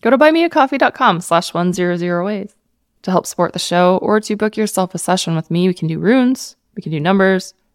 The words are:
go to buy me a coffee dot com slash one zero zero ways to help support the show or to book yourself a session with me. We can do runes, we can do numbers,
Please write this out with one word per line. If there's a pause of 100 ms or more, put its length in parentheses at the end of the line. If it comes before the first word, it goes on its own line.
go
to
buy
me
a
coffee
dot
com
slash
one
zero
zero
ways (480)
to
help
support
the
show
or
to
book
yourself
a
session
with
me.
We
can
do
runes, (180)
we
can
do
numbers, (200)